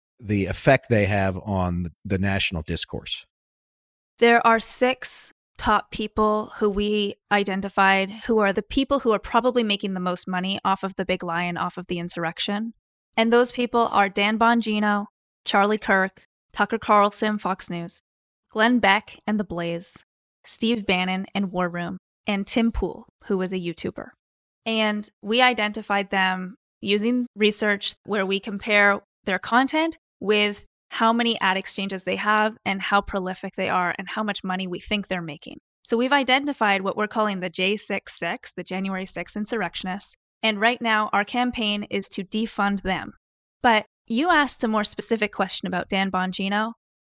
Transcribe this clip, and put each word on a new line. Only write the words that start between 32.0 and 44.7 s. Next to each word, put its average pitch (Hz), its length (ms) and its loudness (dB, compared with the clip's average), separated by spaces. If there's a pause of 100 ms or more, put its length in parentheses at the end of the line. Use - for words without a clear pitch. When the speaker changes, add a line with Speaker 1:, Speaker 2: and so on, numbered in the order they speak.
Speaker 2:
they 185 100 -2
have 214 500 2
and 196 160 -2
how 202 200 2
prolific 185 540 -6
they 190 140 -2
are 180 300 0
and 185 80 -12
how - 160 -4
much 208 200 -6
money 190 220 -4
we 175 140 -8
think 208 280 -4
they're 180 140 -4
making. 156 360 -12 (260)
So 233 140 0
we've 262 160 2
identified 254 680 2
what 190 160 -4
we're 208 100 -2
calling 208 320 -2
the 180 100 -4
J 190 280 -2
six - 400 -6
six, 180 360 -6
the 185 100 -10
January 190 420 -6
sixth - 300 -10
insurrectionists, 202 800 -6 (260)
and 214 200 0
right 233 200 2
now 214 320 0
our 202 120 0
campaign 233 640 -2
is 196 200 -4
to 196 140 -6
defund 202 600 -2
them. 185 300 -4 (480)
But 226 240 4 (200)
you 233 240 0
asked 285 340 2
a 233 60 2
more 214 160 2